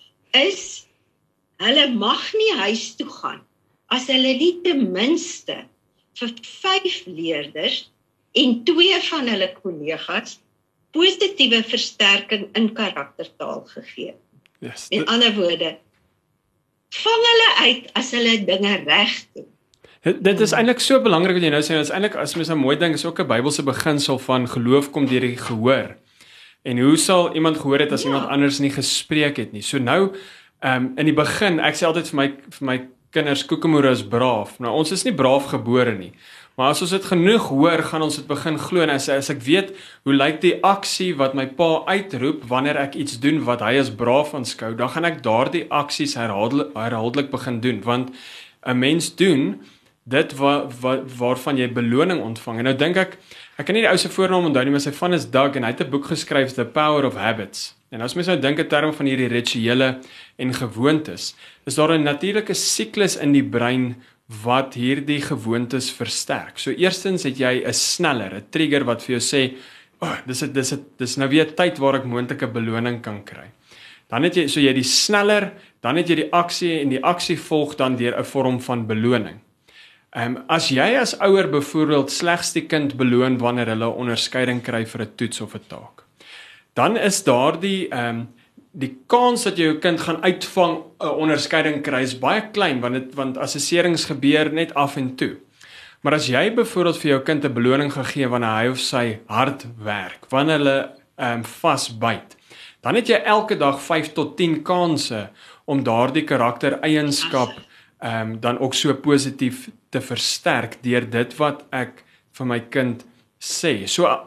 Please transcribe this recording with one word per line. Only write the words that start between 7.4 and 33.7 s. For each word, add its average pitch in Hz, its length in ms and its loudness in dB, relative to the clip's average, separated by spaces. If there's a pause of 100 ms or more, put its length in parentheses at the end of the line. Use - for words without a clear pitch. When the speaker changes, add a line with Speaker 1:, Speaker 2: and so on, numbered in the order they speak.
Speaker 1:
en 247 300 2
twee 349 360 4
van 285 260 -4
hulle 190 260 -2 (100)
kollegas 165 760 -8 (520)
positiewe 294 720 2
versterking 202 920 0
in 220 180 2
karaktertaal 151 920 -8
gegee - 400 -14
het. - 140 -16 (400)
Speaker 2:
Yes, - 280 -14
Speaker 1:
In 202 100 0
Speaker 2:
dit 156 100 -2
Speaker 1:
ander 233 240 2
woorde, 165 440 -2 (1120)
vang 453 380 2
hulle 453 200 6 (180)
uit 247 260 -2
as - 180 -4
hulle 233 340 2
dinge 190 400 0
reg 185 400 -2 (100)
doen. - 100 -18 (580)
Speaker 2:
Dit, 185 200 0
dit 190 180 4
is 208 100 2
Speaker 1:
Hmm. - 80 2
Speaker 2:
eintlik 240 200 4
so 269 220 4
belangrik 185 340 4
wat 180 80 2
jy 160 60 4
nou 147 120 2
sê, 151 60 -2
dit 156 140 2
is 143 100 -2
eintlik, 202 240 -2
as 147 200 -4
mens 160 120 -4
nou 165 100 0
mooi 139 200 2
dink, 165 180 2
is 147 100 -4
ook 165 140 -6
'n 165 80 0
Bybelse 131 360 2
beginsel 139 560 0
van 123 280 0
geloof 131 440 2
kom 143 140 0
deur 127 160 2
die 123 160 -2
gehoor. 117 600 0 (680)
En 123 140 -2
hoe 143 180 6
sal 175 400 4
iemand 156 200 2
gehoor 139 220 2
het 151 120 2
as 131 120 -2
Speaker 1:
Ja. 139 60 -2
Speaker 2:
iemand 139 200 -2
anders 143 300 2
nie 139 140 2
gespreek 143 640 0
het 110 160 -6
nie? 104 80 -10
So - 160 -4
nou, 170 380 2 (440)
ehm, 131 280 0 (100)
in 147 80 2
die 151 80 4
begin, 156 460 2
ek 151 160 2
sê 175 100 0
altyd 165 240 0
vir 156 60 -8
my, 139 120 2 (220)
vir - 160 -10
my 127 140 -2 (320)
kinders, 147 340 0
"Koekemoere 156 460 4